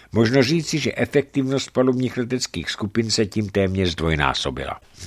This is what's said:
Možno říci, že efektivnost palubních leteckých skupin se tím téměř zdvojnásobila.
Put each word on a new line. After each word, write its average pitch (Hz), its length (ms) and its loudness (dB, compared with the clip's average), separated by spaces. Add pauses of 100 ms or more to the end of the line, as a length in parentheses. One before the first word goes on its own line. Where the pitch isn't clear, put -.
(120)
Možno 117 320 4
říci, 156 360 0
že 127 160 -2
efektivnost 139 760 0
palubních 127 460 0
leteckých 123 520 -4
skupin 110 420 -2
se 113 140 2
tím 101 240 -2
téměř 95 400 2
zdvojnásobila. 71 920 0 (280)